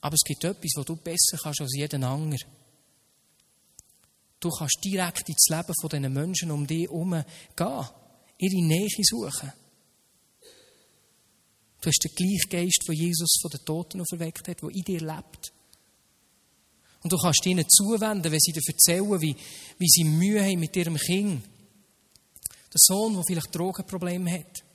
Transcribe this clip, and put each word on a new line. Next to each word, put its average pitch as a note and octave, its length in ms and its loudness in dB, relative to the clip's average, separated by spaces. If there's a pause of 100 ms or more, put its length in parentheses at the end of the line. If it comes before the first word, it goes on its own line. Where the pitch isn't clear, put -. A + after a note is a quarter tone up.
Aber C#3+ 140 -6
es D#3 100 4
gibt - 200 -4
etwas, F3 320 -4
was C#3+ 80 -6
du E3 120 -8
besser E3 460 -2
kannst D3 180 -6
als C3 140 -6
jeden C#3+ 300 -2
anderen. C#3+ 380 -4 (2000)
Du F3 100 -4
kannst D#3 340 -2
direkt F#3 440 -2
ins - 200 4
Leben E3+ 320 -2
von D#3 100 -4
diesen C#3 220 -2
Menschen E3 380 -2
um D3 160 -2
dich E3 220 -2
herum E3+ 360 -2 (320)
gehen, G#3+ 320 -4 (500)
ihre F#3 280 2
Nähe F3 220 4 (140)
suchen. C3+ 500 0 (2250)
Du - 80 -2
hast - 160 2
den D#3 100 -8
gleichen F#3 360 0
Geist, F3 380 0
den E3 60 0
Jesus E3 460 0
von E3 100 -6
den C#3+ 140 -12
Toten E3 360 -6
auferweckt E3 480 -8
hat, F3 140 -10
der - 60 -8
in F#3+ 140 -6
dir F3 180 -4
lebt. - 520 -10 (1500)
Und E3+ 100 0
du F#3 40 4
kannst E3 300 4
ihnen F#3 220 2
zuwenden, G3+ 640 4
wenn D#3 100 2
sie D#3+ 120 4
dir D3 140 -4
erzählen, F#3 540 4
wie, D#3 160 0 (420)
wie F3+ 100 0
sie E3 160 6
Mühe F#3 380 4
haben F#3+ 160 2
mit D#3+ 160 -2
ihrem E3+ 220 -2
Kind. F3+ 480 0
Der - 1300 -12
Sohn, G#3 360 6
der F3+ 120 -4
vielleicht E3+ 280 -4
Drogenprobleme F3+ 800 -4
hat. - 320 -10 (100)